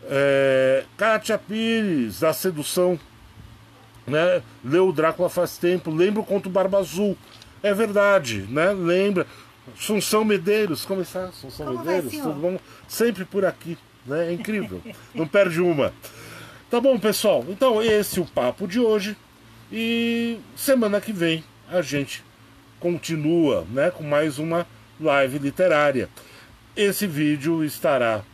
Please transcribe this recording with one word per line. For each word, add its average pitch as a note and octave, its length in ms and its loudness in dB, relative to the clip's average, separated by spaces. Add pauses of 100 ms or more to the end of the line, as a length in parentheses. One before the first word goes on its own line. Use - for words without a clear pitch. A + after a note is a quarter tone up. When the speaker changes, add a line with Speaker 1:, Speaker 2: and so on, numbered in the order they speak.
Speaker 1:
é, C3+ 800 4 (120)
Kátia A3 400 0
Pires, G3+ 840 -2
da D#3+ 120 2
Sedução, F3 640 0 (1080)
né? E3 360 2 (220)
Leu F3 240 4
o F3+ 40 0
Drácula D#3+ 360 0
faz F3 300 -2
tempo, F3 320 -2
lembra G3 320 2
o - 20 -4
conto G3 240 -2
Barba F#3+ 300 0
Azul. F#3 380 -2 (460)
É G3+ 120 2
verdade, G3 720 2
né? D#3 240 0
Lembra. F#3 540 2 (520)
Assunção G#3+ 460 0
Medeiros, G3+ 640 0
como G3 160 -4
está, F#3 220 -8
Assunção C#3+ 420 -12
Speaker 2:
Como B2 180 -6
vai, F3+ 120 0
Speaker 1:
Medeiros? D3 140 -4
Speaker 2:
senhor? D4 180 -6
Speaker 1:
Tudo D3 120 -6
bom? F3+ 180 -2 (300)
Sempre G3+ 380 -2
por F#3+ 180 -2
aqui, E3+ 320 -4 (300)
né? D#3+ 220 -2
É F3 40 -4
incrível. E3 480 -6 (160)
<laughs> - 180 -20
Não D#3+ 120 -4
perde F3+ 340 2
uma. D3+ 320 2 (760)
Tá A#3+ 100 0
bom, C4 180 4
pessoal? F#3+ 500 2
Então, G#3+ 340 2
esse G#3 360 2
é F3+ 40 0
o D3+ 40 -2
papo B2+ 400 -2
de G3 140 -2
hoje. G#3+ 360 0 (560)
E A#3 680 -2 (180)
semana A3 440 2
que A3 120 -8
vem E3 320 0 (260)
a F3 120 0
gente C#3 420 -4 (560)
continua, D#3 880 0
né, C#3 200 0
com E3+ 120 -12
mais D3 360 0
uma E3 280 -2 (340)
live C#3 380 2
literária. C#3+ 680 2 (680)
Esse G3+ 300 0
vídeo D3+ 580 0
estará B2 580 0 (120)